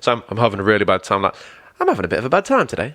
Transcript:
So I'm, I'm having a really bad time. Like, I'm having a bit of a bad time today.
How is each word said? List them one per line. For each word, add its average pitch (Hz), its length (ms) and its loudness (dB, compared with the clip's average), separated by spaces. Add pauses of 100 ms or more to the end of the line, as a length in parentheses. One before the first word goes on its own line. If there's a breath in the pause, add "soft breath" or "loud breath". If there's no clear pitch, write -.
So 123 120 0
I'm, 117 160 -2
I'm 101 100 -8
having 107 220 2
a - 20 -4
really 104 220 2
bad 92 180 0
time. 98 200 0
Like, 95 120 0 (440 loud breath)
I'm 359 100 2
having 165 160 0
a 85 40 -4
bit - 100 -2
of 113 60 -4
a 131 60 -4
bad 185 140 2
time 254 220 0
today. 117 280 -6